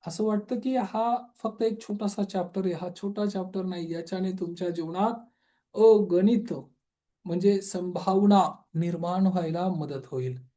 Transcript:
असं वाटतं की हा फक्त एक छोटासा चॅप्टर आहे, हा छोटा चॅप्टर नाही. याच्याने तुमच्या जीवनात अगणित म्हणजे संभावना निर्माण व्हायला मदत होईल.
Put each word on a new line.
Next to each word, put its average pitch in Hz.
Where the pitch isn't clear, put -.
असं 175
वाटतं 214
की 262
हा 226
फक्त 220
एक 220
छोटासा 208
चॅप्टर 190
आहे, 180
हा 180
छोटा 202
चॅप्टर 190
नाही. 175
याच्याने 180
तुमच्या 175
जीवनात 170
अगणित 208
म्हणजे 190
संभावना 190
निर्माण 170
व्हायला 175
मदत 147
होईल. 127